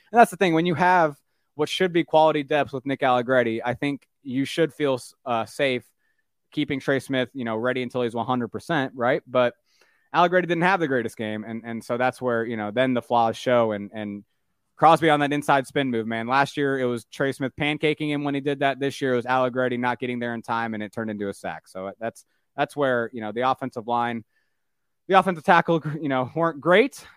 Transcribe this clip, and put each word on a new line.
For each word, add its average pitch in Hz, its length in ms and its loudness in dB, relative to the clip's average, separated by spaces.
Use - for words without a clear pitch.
And 220 80 2
that's 233 140 8
the 180 40 -14
thing, 185 160 2
when 165 140 2
you 175 80 0
have 175 420 2
what 147 140 -2
should 185 240 -2
be 165 120 0
quality 156 380 4
depth 139 300 -2
with 135 120 -8
Nick 139 180 -4
Allegretti, 123 600 2
I 123 120 -2
think 143 320 -6
you 135 220 -4
should 156 300 -2
feel 139 200 0
s-, - 200 -10
uh, 117 220 -2
safe 131 380 -2
keeping 143 280 -4
Trey 139 180 0
Smith, 127 340 -2
you 131 120 -8
know, 113 120 -4
ready 127 260 -2
until 123 200 -4
he's 117 120 -2
one 113 120 -4
hundred 123 220 -2
percent, 135 460 -4
right? 127 320 0
But 123 280 2
Allegretti 175 360 2
didn't 170 160 0
have 185 160 4
the 160 80 -2
greatest 120 280 -2
game, 107 280 -6
and, 113 200 -10
and 117 180 -8
so 120 140 -4
that's 127 240 -2
where, 120 240 0
you 117 120 -6
know, 104 160 -4
then 127 200 2
the 123 80 0
flaws 117 360 2
show, 120 360 2
and, 101 220 -6
and 104 300 -10
Crosby 156 340 6
on 147 100 4
that 143 120 0
inside 143 340 2
spin 139 240 -2
move, 113 160 -2
man. 113 200 -4
Last 135 300 0
year, 139 220 0
it 131 80 -2
was 120 180 -2
Trey 139 280 -4
Smith 131 260 -6
pancaking 151 500 -2
him 147 160 -2
when 143 100 -2
he 143 60 -2
did 139 200 -4
that. 139 200 0
This 139 200 -4
year, 131 120 0
it 123 40 2
was 120 100 -2
Allegretti 127 500 0
not 123 240 -2
getting 123 180 -4
there 120 160 -4
in 113 80 -8
time, 117 320 -4
and 107 80 -6
it 104 100 -10
turned 113 180 -6
into 101 180 -6
a 98 60 -6
sack. 82 340 -12
So 95 320 -10
that's, 113 240 -10
that's 139 180 -4
where, 127 380 0
you 120 80 -10
know, 107 100 -6
the 120 180 -2
offensive 127 380 -6
line, 120 380 -2
the 190 120 6
offensive 170 260 0
tackle, 170 380 4
you 160 80 -6
know, 127 260 -2
weren't 160 260 -2
great, 180 460 2